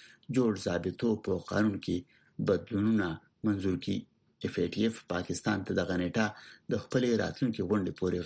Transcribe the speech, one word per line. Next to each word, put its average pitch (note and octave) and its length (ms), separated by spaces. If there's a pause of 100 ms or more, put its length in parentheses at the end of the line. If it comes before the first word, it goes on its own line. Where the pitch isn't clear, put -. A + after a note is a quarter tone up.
(360)
جوړ A#2+ 160 (140)
ضابطو F2+ 420 (160)
په G2 80 (160)
قانون G2+ 260 (100)
کې F2+ 120 (420)
بدلونونه G2+ 680 (400)
منظور F#2+ 340
کړي. G2 160 (480)
اف G#2+ 140
ای F2 140
ټی G#2+ 140
اف A2 80 (160)
پاکستان F#2+ 540
ته F#2+ 140
دغه F2+ 220
نیټه G#2+ 240 (460)
د A2 120
خپلې B2 260 (120)
راتلونکې F#2+ 460
غونډې F#2+ 300
پورې F2+ 280